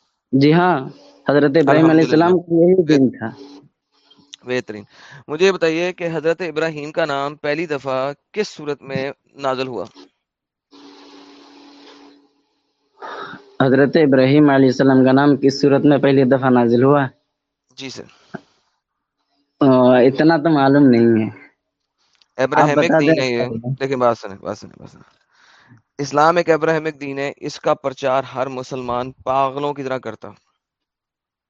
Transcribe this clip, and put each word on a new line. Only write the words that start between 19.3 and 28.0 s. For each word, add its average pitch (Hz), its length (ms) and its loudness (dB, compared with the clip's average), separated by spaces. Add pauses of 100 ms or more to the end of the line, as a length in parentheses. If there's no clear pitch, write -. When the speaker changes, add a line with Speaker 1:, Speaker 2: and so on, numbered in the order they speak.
Speaker 1:
آ، 127 380 4
اتنا 147 400 4
تو 151 120 -2
معلوم 139 400 4
نہیں 117 360 2
ہے۔ - 200 -14 (920)
آپ 123 60 -2
Speaker 2:
ابراہیمک 147 420 0
Speaker 1:
بتا 165 140 2
Speaker 2:
دین 151 160 2
Speaker 1:
دیں۔ - 60 -4
Speaker 2:
ہے 131 60 -2
یہ۔ 120 160 -2 (360)
لیکن 135 200 -4
بات 120 180 2
سنیں، 98 180 -16
بات 101 220 -12
سنیں، - 220 -20
بات - 100 -20
سنیں۔ - 140 -20 (960)
اسلام 143 400 2
ایک 170 120 -2
ابراہیمک 156 520 -2
دین 139 180 -10
ہے، 139 180 -6
اس - 220 -14
کا 151 140 -2
پرچار 135 500 -4